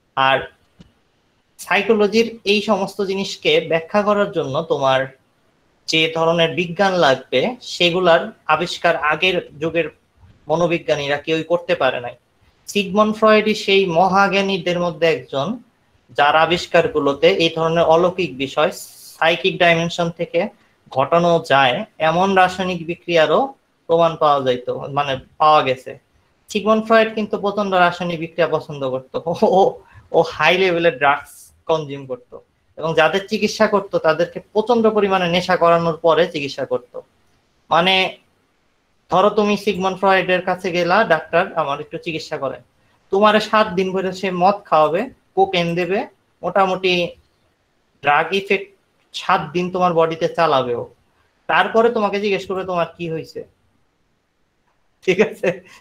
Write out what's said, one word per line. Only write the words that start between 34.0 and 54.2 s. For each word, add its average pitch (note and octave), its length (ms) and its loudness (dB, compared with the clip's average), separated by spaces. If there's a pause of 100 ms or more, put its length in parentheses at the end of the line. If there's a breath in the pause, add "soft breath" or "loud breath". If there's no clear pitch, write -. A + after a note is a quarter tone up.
প্রচন্ড A3 500 0
পরিমাণে F#3+ 400 0
নেশা F3 280 0
করানোর E3 400 2
পরে E3 300 2
চিকিৎসা C#3+ 380 -8
করতো। - 360 -8 (680)
মানে, F#3 480 2 (920)
ধরো, F#3 180 4
তুমি G#3 280 0
সিগমন্ড F#3 400 -4
ফ্রয়েডের F#3 440 0
কাছে F3+ 300 -4
গেলা, F3 320 2
"ডাক্তার, E3 500 0
আমার C#3+ 260 -4
একটু D3+ 180 -12
চিকিৎসা D#3 400 -8
করেন।" C3+ 240 -8 (500)
তোমারে G#3 280 4
সাত G#3+ 280 0
দিন F#3 240 -4
ধরে F#3 200 -4
সে F#3 200 -6
মদ F3+ 240 2 (100)
খাওয়াবে, E3 440 2 (260)
কোকেন F3 400 0
দেবে, F#3 320 -4 (360)
মোটামুটি F3+ 640 0 (920)
drug D3+ 320 0
effect - 440 -4 (360)
সাত F#3 280 -2 (120)
দিন F3+ 180 -4
তোমার F3+ 220 0
বডিতে D#3+ 360 0
চালাবে C#3 460 0
ও। A#2 120 -8 (600)
তারপরে G#3 440 2
তোমাকে G3+ 300 -2
জিজ্ঞেস G3 260 -2
করবে, F#3 180 -6
"তোমার F3+ 200 -2 (120)
কি E3+ 120 -8
হয়েছে?" D#3+ 380 -10 (1600)